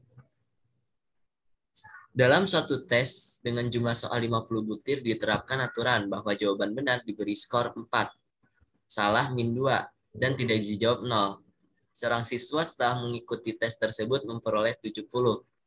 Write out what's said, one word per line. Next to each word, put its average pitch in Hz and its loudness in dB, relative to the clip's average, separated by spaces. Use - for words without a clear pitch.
Dalam 135 6
suatu 147 2
tes - 0
dengan 120 -2
jumlah 117 2
soal 117 -2
lima 113 0
puluh 110 -2
butir 107 -4
diterapkan 110 0
aturan 117 0
bahwa 104 -2
jawaban 101 0
benar 127 0
diberi 104 -4
skor 120 -2
empat, 110 -2
salah 110 2
min 117 0
dua, 127 0
dan 131 0
tidak 117 2
dijawab 110 0
nol. 101 0
Seorang 120 -2
siswa 143 0
setelah 123 0
mengikuti 117 -4
tes 113 -2
tersebut 110 -2
memperoleh 113 -2
tujuh 107 -8
puluh 123 0